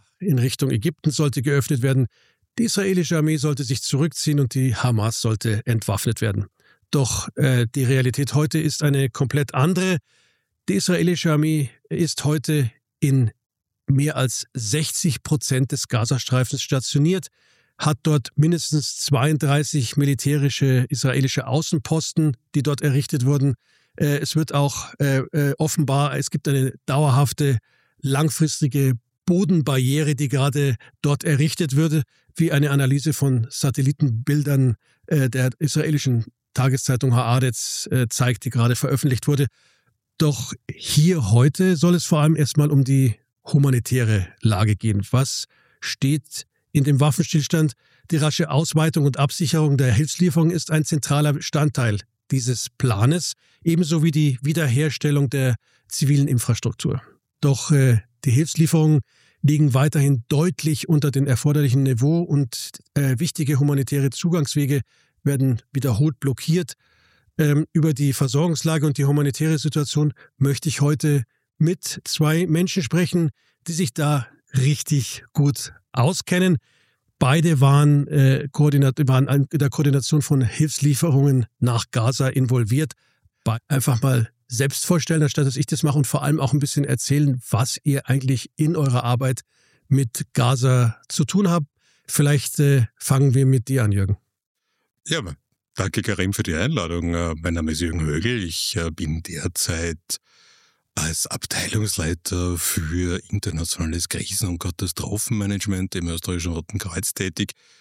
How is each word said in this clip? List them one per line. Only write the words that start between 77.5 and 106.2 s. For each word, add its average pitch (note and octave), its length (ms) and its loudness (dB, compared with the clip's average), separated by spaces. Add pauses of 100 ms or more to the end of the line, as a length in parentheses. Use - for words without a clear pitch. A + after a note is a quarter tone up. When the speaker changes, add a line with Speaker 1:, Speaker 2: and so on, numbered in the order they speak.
Speaker 1:
waren, C#3+ 460 6
äh, C#3 440 2
Koordinat-, C#3+ 560 2
waren C3 200 4
an C#3 220 2
der C#3+ 200 0
Koordination C#3+ 500 2
von C#3 220 2
Hilfslieferungen C#3 1040 2 (140)
nach A#2+ 300 0
Gaza C3 380 0
involviert. B2 640 0 (500)
Be-, A2+ 140 -2 (120)
einfach C3 340 0
mal B2 260 0 (240)
selbst C3 320 -2
vorstellen, D#3+ 380 0
anstatt C#3+ 240 0
dass C3 80 -2
ich C#3 120 -2
das - 180 -2
mache D3 120 0
und D3 120 2
vor C3 160 -2
allem D3 160 0
auch C3+ 120 0
ein D3 60 2
bisschen C#3+ 260 -2
erzählen, C#3 560 0 (100)
was A2+ 340 0
ihr C#3 240 0
eigentlich C3 480 -2
in D#3 180 0
eurer B2 300 0
Arbeit B2+ 380 -2 (440)
mit C3+ 460 0
Gaza B2 760 2
zu - 180 -2
tun G3 240 2
habt. E3+ 200 0 (400)
Vielleicht, D3 500 0
äh, C#3 280 4 (100)
fangen C3+ 380 2
wir C3+ 120 2
mit C3 220 2
dir C3 160 0
an, G#2 80 2
Jürgen. G2 240 0 (920)
Speaker 2:
Ja, D#3+ 140 -2 (560)
danke, F#2+ 260 -2
Karim, G2 300 -2
für G#2 100 -2
die E2 140 -4
Einladung. E2+ 580 -2
Äh, E2+ 220 -2
mein E2+ 180 -4
Name D#2+ 160 -2
ist D#2 100 -4
Jürgen E2 200 -2
Högel. E2 420 -2
Ich, - 320 -6
äh, E2 160 -4
bin D#2+ 320 -6
derzeit E2 920 -6 (800)
als D#2 320 -4
Abteilungsleiter F2+ 1300 -4
für F2 720 -4
internationales E2 800 -6
Krisen- - 400 -6
und F2 100 -6
Katastrophenmanagement G2 1400 -6
im E2+ 140 -4
österreichischen E2+ 460 -6